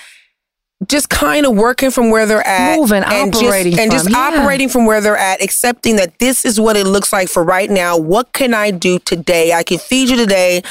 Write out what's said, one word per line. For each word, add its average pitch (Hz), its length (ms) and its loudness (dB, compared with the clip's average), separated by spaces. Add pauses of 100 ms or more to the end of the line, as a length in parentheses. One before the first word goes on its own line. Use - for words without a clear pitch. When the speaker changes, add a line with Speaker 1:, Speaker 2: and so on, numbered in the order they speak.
(880)
Speaker 1:
just 285 220 -2
kinda 294 400 0
working 240 400 0
from 240 200 2
where 220 140 2
they're 214 220 0
at. 185 320 0
Speaker 2:
Moving, 208 260 2
Speaker 1:
and 202 300 -2
just, 220 100 0
Speaker 2:
operating 180 340 0
Speaker 1:
and 220 140 0
just 156 140 0
Speaker 2:
from, 208 80 0
yeah. 285 260 0
Speaker 1:
operating 269 300 0
from 247 160 2
where 214 160 2
they're 214 140 2
at, 190 260 -2
accepting 233 540 -2
that 180 240 -2
this 247 260 0
is 214 120 0
what 220 160 2
it 202 120 0
looks 196 260 0
like 190 160 0
for 175 160 0
right 185 260 0
now. 175 280 0
What 175 340 -2
can 247 220 -2
I 214 160 0
do 180 280 -2
today? 170 540 0
I 165 100 0
can 170 160 -4
feed 262 300 -2
you 254 80 0
today. 185 540 0